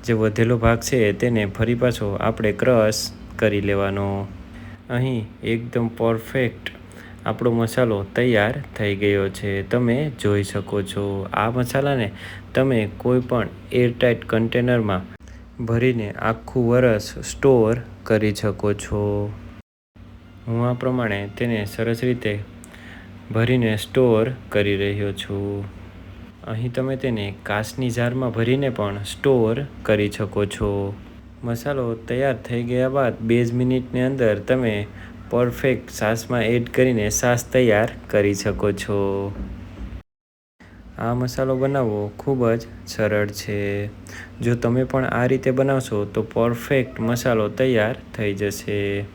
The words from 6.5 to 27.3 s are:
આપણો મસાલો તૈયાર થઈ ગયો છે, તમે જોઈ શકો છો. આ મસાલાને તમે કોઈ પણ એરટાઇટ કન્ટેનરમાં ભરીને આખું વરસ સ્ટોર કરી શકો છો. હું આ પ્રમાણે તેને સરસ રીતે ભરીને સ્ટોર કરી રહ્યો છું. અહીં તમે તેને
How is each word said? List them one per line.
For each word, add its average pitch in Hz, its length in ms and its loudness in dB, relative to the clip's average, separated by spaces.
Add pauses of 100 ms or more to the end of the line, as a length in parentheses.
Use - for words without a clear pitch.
આપણો 120 200 2 (100)
મસાલો 113 380 2 (180)
તૈયાર 117 400 4 (200)
થઈ 104 260 0
ગયો 101 360 4
છે, 101 140 -4 (200)
તમે 120 260 2 (240)
જોઈ 101 300 2
શકો 104 260 -4 (140)
છો. 101 140 -2 (360)
આ 110 140 2
મસાલાને 127 520 0 (460)
તમે 131 260 4 (220)
કોઈ 123 280 4
પણ 113 180 0 (340)
એરટાઇટ 120 400 2 (100)
કન્ટેનરમાં 113 720 2 (640)
ભરીને 117 400 2 (220)
આખું 117 400 -2
વરસ 120 380 4 (220)
સ્ટોર 120 520 6 (260)
કરી 107 340 2
શકો 104 280 0 (140)
છો. 104 180 -2 (1400)
હું 117 220 -2
આ 123 140 0
પ્રમાણે 120 380 0 (200)
તેને 120 200 0 (140)
સરસ 113 340 -2
રીતે 120 260 0 (1000)
ભરીને 113 400 4 (100)
સ્ટોર 123 480 4 (220)
કરી 101 300 2
રહ્યો 101 280 -2 (120)
છું. 101 440 -4 (840)
અહીં 120 260 -4
તમે 131 240 0
તેને 110 240 0 (220)